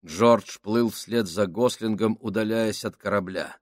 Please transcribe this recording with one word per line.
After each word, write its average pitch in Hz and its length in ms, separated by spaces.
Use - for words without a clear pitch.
Джордж 104 560
плыл 113 300
вслед 113 340
за 92 220
Гослингом, 110 720
удаляясь 110 640
от 98 100
корабля. 92 680